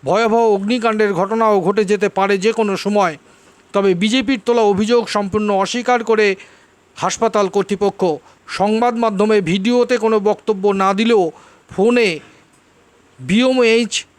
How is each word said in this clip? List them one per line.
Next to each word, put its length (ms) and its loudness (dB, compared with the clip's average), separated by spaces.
ভয়াবহ 480 2
অগ্নিকাণ্ডের 600 0
ঘটনাও 480 0
ঘটে 240 0
যেতে 240 0
পারে 280 0
যে 140 0
কোনো 260 -2
সময়। 400 0
তবে 200 2
বিজেপির 520 0
তোলা 160 2
অভিযোগ 480 2
সম্পূর্ণ 420 -2
অস্বীকার 520 -2
করে 320 2
হাসপাতাল 520 -2
কর্তৃপক্ষ। 580 -2
সংবাদ 480 -2
মাধ্যমে 460 0
ভিডিওতে 560 0
কোনো 220 0
বক্তব্য 480 -2
না 260 0
দিলেও 380 2
ফোনে 440 2
বিএমএইচ 840 0